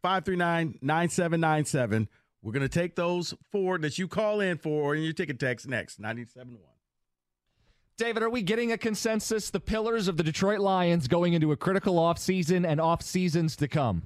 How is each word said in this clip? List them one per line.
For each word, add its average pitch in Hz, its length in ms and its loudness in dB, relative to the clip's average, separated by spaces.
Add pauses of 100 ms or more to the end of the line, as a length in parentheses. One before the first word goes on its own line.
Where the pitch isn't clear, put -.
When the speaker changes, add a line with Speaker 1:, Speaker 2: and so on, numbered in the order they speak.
Speaker 1:
five 185 240 0
three 190 100 -2
nine, 170 460 0
nine 160 260 2
seven 170 320 0
nine 156 240 2
seven. 110 460 0 (320)
We're 110 100 -10
gonna 139 160 -2
take 170 300 -2
those 180 360 -2 (200)
four 185 240 0
that 151 200 -4
you 180 120 -4
call 208 320 0
in 180 160 0
for 151 380 -2
in 156 80 -2
your 160 100 -2
ticket 147 260 -6
text 123 260 -2
next, 120 320 -6
ninety-seven 117 580 -12
one. 101 60 -20 (1400)
Speaker 2:
David, 226 240 -2
are 226 80 0
we 240 120 -2
getting 226 320 0
a 226 40 -4
consensus? 220 720 -2
The 190 120 -4
pillars 220 480 -2
of 170 80 -4
the 170 60 0
Detroit 196 360 0
Lions 180 480 2
going 175 260 4
into 156 200 4
a 139 40 0
critical 190 380 2
offseason 175 720 2
and 151 140 2
off-seasons 165 760 2
to 147 140 0
come. 110 360 0